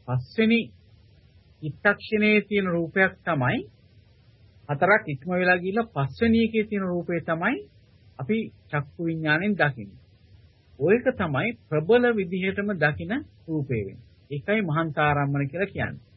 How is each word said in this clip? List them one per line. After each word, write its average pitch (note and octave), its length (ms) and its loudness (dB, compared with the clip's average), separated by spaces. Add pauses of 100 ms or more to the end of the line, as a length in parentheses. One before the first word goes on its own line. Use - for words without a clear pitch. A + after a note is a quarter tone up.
පස්වෙනි A3 600 2 (960)
චිත්තක්ෂණයේ G#3 840 2
තියෙන G3+ 260 0
රූපයක් F3+ 520 2
තමයි D#3+ 400 0 (1040)
හතරක් F3+ 400 2
ඉක්ම D3 260 -8
වෙලා F3+ 280 2
ගිහිල්ලා G3 340 -4
පස්වෙනි A3+ 480 0
එකේ A3 240 0
තියෙන G3+ 200 -4
රූපය F3 360 -4
තමයි F3 360 -2 (580)
අපි C3+ 220 -4 (280)
චක්කු - 380 -6
විඥාණයෙන් E3 520 0
දකින්නේ. B2+ 460 -2 (800)
ඔයක G#3 360 4
තමයි E3+ 340 -2 (140)
ප්‍රබල F3 500 2
විදිහටම F#3+ 600 -2
දකින D3+ 380 -2 (300)
රූපේ C3+ 420 -2
වෙන්නේ. - 200 -14 (220)
ඒකයි G3+ 360 -2
මහන්තාරම්මන C#3+ 840 0
කියලා F3 180 -2
කියන්නේ. G#2+ 380 -8 (120)